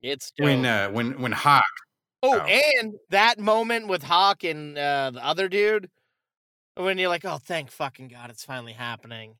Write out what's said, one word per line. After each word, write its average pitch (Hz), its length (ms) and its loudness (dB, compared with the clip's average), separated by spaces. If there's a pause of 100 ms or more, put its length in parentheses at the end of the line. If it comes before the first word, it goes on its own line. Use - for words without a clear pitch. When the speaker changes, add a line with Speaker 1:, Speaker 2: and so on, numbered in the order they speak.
Speaker 1:
It's 135 360 -8
Speaker 2:
When, 143 240 2
Speaker 1:
dope. 107 280 2
Speaker 2:
uh, - 20 -10
when, 120 280 -4
when 123 120 -2
Hawk 135 320 6 (580)
Speaker 1:
Oh, 262 180 4
Speaker 2:
Oh. - 40 -4 (360)
Speaker 1:
and 220 140 -6 (160)
that 208 280 4
moment 220 500 0
with 180 140 -2
Hawk 180 400 2
and, 151 340 -6
uh, 143 380 -2
the 120 100 -14
other 165 240 -2
dude, 208 420 0 (840)
when 185 240 -4
you're 185 120 0
like, 170 140 -2
"Oh, 165 140 -6
thank 156 320 -8
fucking 135 380 -10
God, 120 220 -20
it's - 140 -18
finally 120 280 -12
happening." 117 680 -12